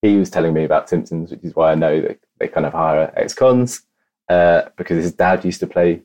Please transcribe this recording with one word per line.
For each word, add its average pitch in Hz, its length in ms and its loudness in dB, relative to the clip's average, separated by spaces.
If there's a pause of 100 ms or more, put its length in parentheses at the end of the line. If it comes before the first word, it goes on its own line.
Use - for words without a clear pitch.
he 104 140 4
was 95 140 0
telling 82 220 0
me 78 120 0
about 78 240 -2
Timpsons, 85 420 -6
which 82 140 -18
is 85 100 -12
why 80 160 2
I 80 60 2
know 78 240 0
that - 180 -6 (200)
they - 100 -4
kind 78 180 -4
of 73 60 -6
hire 80 440 0
ex-cons, 127 680 0 (460)
uh, 87 340 4 (140)
because 90 280 -4
his 87 80 -4
dad 90 320 0
used 90 160 -4
to 90 80 -4
play 87 360 0